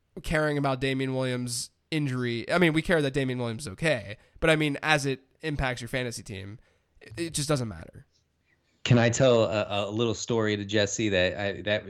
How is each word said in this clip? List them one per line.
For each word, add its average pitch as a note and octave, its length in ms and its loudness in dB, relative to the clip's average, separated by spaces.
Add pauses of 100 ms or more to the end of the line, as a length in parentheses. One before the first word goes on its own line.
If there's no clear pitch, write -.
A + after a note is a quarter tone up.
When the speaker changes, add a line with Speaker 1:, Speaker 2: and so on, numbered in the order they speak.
(220)
Speaker 1:
caring D3+ 360 0
about C3+ 240 0
Damian C3 320 -2
Williams' B2 560 -4 (200)
injury. B2+ 640 -2
I F3 60 4
mean, E3 160 6
we D#3+ 80 2
care E3+ 180 2
that C3+ 140 0
Damian C3 240 0
Williams A#2 280 -4
is F#2+ 60 -10
okay, A2 460 -2 (200)
but E3 120 4
I D#3 60 6
mean, D3+ 260 0
as D3 240 2
it C3 140 -2 (220)
impacts C#3 380 -4
your A#2 80 -10
fantasy B2 360 -6
team, G2+ 340 -12 (420)
it, - 160 -20
it E3 180 -6
just C#3+ 140 -4
doesn't B2+ 200 0
matter. E2+ 380 -16 (760)
Speaker 2:
Can A#2 140 6
I A#2 120 4
tell A#2+ 340 6
a, G2+ 420 -2
a G2 40 -8
little A2+ 240 0
story G#2+ 420 0
to G2+ 80 -6
Jesse G#2 460 0
that F2+ 280 2
I, G2 240 -4
that, G#2 280 -2